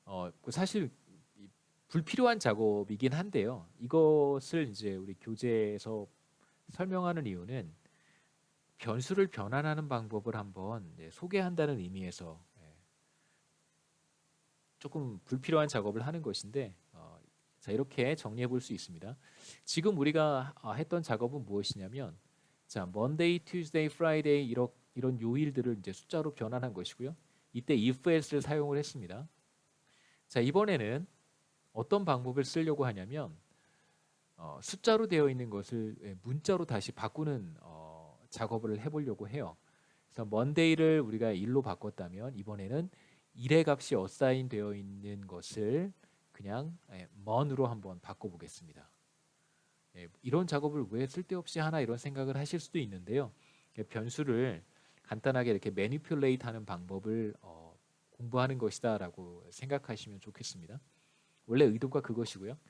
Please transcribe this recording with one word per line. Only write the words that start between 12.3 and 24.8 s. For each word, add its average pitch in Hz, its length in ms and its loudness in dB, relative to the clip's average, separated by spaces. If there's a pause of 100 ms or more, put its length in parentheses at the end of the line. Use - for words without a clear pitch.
예, 78 120 -20 (2000)
조금 131 460 -6
불필요한 151 420 4
작업을 113 400 0
하는 165 160 -4
것인데, 107 520 -4 (180)
어, 82 260 -20 (400)
자, - 120 -10
이렇게 135 440 2
정리해 123 320 -4
볼 123 120 0
수 120 140 -6
있습니다. 92 420 -10 (480)
지금 175 360 2
우리가, 147 640 4
아, 107 80 -6
했던 160 320 -2
작업은 120 420 -2
무엇이냐면, 101 720 -6 (480)
자, 92 240 -6
Monday, 151 560 2
Tuesday, 156 480 0
Friday 151 560 4
이런, 123 180 2 (280)